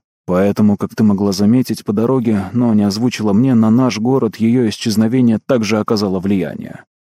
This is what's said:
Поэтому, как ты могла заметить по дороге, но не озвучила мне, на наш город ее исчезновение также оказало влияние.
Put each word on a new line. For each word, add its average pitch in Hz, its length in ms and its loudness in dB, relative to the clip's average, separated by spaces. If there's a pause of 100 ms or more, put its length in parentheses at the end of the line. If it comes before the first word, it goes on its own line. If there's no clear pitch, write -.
(280)
Поэтому, 101 480 2
как - 180 -6
ты 113 100 0
могла 101 280 2
заметить 107 540 0
по 107 80 -2
дороге, 110 580 -2
но 120 220 0
не 104 100 2
озвучила 107 480 -2
мне, 123 240 2
на 110 140 4
наш 117 280 2
город 117 380 -2
ее 117 320 0
исчезновение 113 720 0
также 110 400 -2
оказало 101 400 -2
влияние. 90 640 -6 (180)